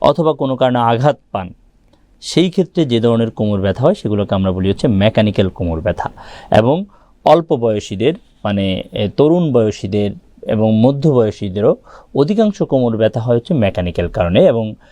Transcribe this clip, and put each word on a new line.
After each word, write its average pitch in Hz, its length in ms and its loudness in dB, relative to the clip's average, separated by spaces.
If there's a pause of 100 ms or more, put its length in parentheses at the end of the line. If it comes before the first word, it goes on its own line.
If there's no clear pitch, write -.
অথবা 151 320 2
কোনো 131 240 -2
কারণে 123 220 2
আঘাত 120 400 2 (140)
পান, 92 200 -8 (680)
সেই 175 300 0
ক্ষেত্রে 170 340 -2
যে 117 160 0
ধরনের 113 300 2
কোমর 104 300 -2
ব্যথা 98 220 -2
হয় 170 120 2
সেগুলোকে 101 400 -2
আমরা 95 180 0
বলি 92 160 -2
হচ্ছে 101 200 -2
মেকানিক্যাল 101 600 2
কোমর 82 320 -6
ব্যথা। - 300 -6 (400)
এবং 147 340 2 (400)
অল্প 160 320 2
বয়সীদের, 113 580 -2 (300)
মানে, 98 380 -2 (100)
এ, 101 240 -4
তরুণ 160 360 2
বয়সীদের 104 580 -2 (360)
এবং 110 300 0
মধ্যবয়সীদেরও 120 1000 0 (380)
অধিকাংশ 196 480 0
কোমর 123 340 0
ব্যথা 110 240 0
হয় 120 160 0
হচ্ছে 143 180 -2
মেকানিক্যাল 90 540 -2
কারণে। 101 380 2
এবং 113 280 0 (180)